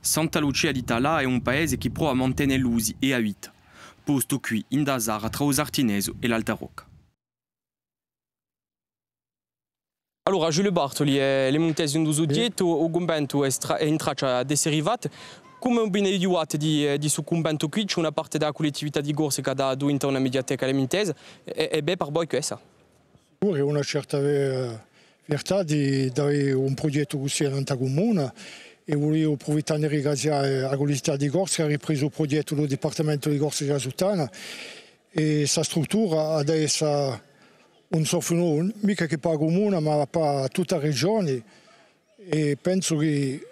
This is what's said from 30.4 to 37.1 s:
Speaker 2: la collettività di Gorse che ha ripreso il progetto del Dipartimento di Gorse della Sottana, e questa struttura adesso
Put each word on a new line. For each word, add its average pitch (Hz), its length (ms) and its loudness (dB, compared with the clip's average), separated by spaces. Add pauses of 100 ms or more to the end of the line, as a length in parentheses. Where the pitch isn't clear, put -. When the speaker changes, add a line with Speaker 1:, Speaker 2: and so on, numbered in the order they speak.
Speaker 2:
la 135 160 -2
collettività 143 400 0
di 143 120 0
Gorse 170 280 0
che 170 60 0
ha 151 40 2
ripreso 147 380 0
il 151 80 -2
progetto 151 420 -2
del 147 140 0
Dipartimento 151 600 -2
di 147 80 2
Gorse 143 280 -2
della 143 140 0
Sottana, 175 520 0 (800)
e 151 280 2
questa 147 260 2
struttura 160 680 0
adesso 147 880 0 (680)